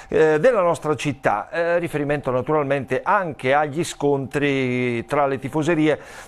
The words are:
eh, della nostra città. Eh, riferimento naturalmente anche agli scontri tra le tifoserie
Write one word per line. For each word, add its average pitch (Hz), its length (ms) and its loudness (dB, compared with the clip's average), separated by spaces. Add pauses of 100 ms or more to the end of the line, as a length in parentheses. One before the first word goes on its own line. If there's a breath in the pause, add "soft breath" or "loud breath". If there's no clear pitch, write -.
eh, 156 320 4
della 233 220 4
nostra 160 340 0
città. 120 560 -2
Eh, 170 300 0
riferimento 147 500 -2
naturalmente 135 720 0
anche 165 500 0
agli 151 300 0
scontri 135 1200 0
tra 143 200 2
le 139 140 -2
tifoserie 151 580 0 (300 loud breath)